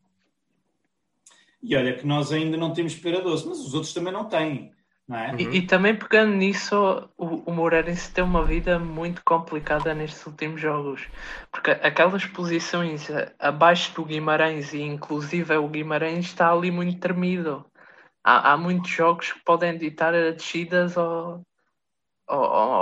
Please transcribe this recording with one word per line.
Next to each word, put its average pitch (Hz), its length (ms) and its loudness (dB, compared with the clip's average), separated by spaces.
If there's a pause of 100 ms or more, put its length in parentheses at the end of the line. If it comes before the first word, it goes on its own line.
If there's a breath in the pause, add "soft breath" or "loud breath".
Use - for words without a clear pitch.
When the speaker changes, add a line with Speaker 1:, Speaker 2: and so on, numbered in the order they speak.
(1600 soft breath)
Speaker 1:
E 226 140 -2
olha 127 180 2
que - 120 -8
nós 147 260 0
ainda 160 240 0
não 160 160 -2
temos 165 220 -2
pera 180 260 -2
doce, 170 260 -2
mas 339 140 -8
os 143 140 -8
outros 151 180 -6
também 175 200 -4
não 208 140 -6
têm, 156 460 -4 (340)
não 123 120 -8
é? 113 200 -6
Speaker 2:
E, 113 80 -2
Speaker 3:
Uhum. 117 60 -4
Speaker 2:
e 180 140 2
também 190 280 4
pegando 214 400 4
nisso, 196 760 0 (100)
o, 165 320 -6
o - 20 -4
Moreirense 165 600 0
tem 185 120 0
uma 175 200 2
vida 170 340 2
muito 170 460 -6
complicada 156 680 -2
nestes 156 340 -8
últimos 156 340 -8
jogos. 147 460 -4 (460 loud breath)
Porque - 200 0
aquelas 175 520 2
posições, 170 840 -4
eh, - 280 -4
abaixo 165 560 4
do 165 120 -6
Guimarães, 156 680 0
e 147 80 -6
inclusive 147 760 -4
o 147 120 0
Guimarães 156 580 -4
está 170 240 2
ali 175 200 2
muito 175 280 -2
tremido. 180 680 -2 (580 soft breath)
Há, 123 280 6
há 147 40 6
muitos 180 340 -2
jogos 170 420 2
que - 120 -12
podem 170 320 2
ditar 160 380 0
a 165 160 2
descidas 175 640 -2
ou, 170 460 -4 (840)
ou, 143 140 -2
ou, 110 300 2 (120)